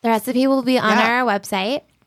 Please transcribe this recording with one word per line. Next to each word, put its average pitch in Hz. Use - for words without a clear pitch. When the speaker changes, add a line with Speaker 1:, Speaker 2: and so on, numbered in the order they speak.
Speaker 1:
The 233
recipe 240
will 269
be 247
on 214
Speaker 2:
Yeah. 240
Speaker 1:
our 247
website, 202